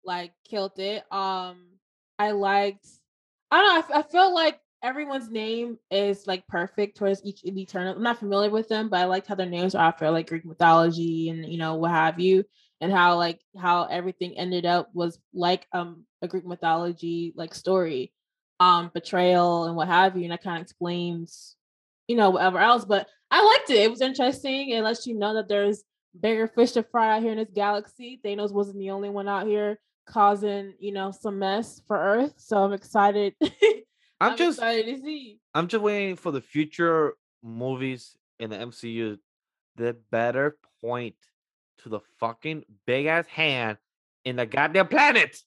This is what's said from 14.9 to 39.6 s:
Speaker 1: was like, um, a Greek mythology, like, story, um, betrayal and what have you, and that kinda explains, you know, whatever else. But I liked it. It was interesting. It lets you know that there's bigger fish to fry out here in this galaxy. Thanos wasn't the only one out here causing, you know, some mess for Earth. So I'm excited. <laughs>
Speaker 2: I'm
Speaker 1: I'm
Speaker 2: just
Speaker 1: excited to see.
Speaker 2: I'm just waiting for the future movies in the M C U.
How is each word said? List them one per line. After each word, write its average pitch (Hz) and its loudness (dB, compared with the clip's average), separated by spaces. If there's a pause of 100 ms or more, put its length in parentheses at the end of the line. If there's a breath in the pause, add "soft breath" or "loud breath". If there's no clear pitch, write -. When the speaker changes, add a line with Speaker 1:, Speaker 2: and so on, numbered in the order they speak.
Speaker 1:
was 170 -6 (140)
like, 180 -2
um, 170 -8 (160)
a 180 -10
Greek 175 -8
mythology, 170 -4
like, 165 -12
story, 165 -2 (480)
um, 175 4
betrayal 175 2
and 170 -6
what 156 -2
have 175 4
you, 175 -4
and 170 -8
that 170 -10
kinda 170 -6
explains, 175 -8 (520)
you 240 0
know, 202 6
whatever 180 2
else. 220 4
But 196 0 (220 soft breath)
I 349 6
liked 453 4
it. 226 6
It 226 4
was 247 -6
interesting. 262 -2
It 226 -2
lets 226 -4
you 240 -8
know 214 -2
that 214 -4
there's 202 0 (360)
bigger 220 0
fish 240 4
to 233 0
fry 220 2
out 226 -2
here 226 -2
in 220 -4
this 220 -6
galaxy. 208 -4
Thanos 202 -4
wasn't 202 -4
the 190 -8
only 196 -8
one 202 -6
out 202 -4
here 208 -2 (280)
causing, 202 2
you 202 -8
know, 196 -6
some 196 -8
mess 196 -4
for 208 -2
Earth. 214 0
So 202 0
I'm 196 2
excited. 202 0
<laughs> - -2
Speaker 2:
I'm - 0
Speaker 1:
I'm 233 -6
Speaker 2:
just 339 0
Speaker 1:
excited 226 -2
to 262 -14
see. 277 -14 (140)
Speaker 2:
I'm 165 -2
just 214 -2
waiting 202 -2
for 170 -8
the 135 -6
future 160 0 (300)
movies 127 -8 (240)
in 113 -10
the 107 -10
M 120 -12
C 117 -14
U. 110 -6 (560)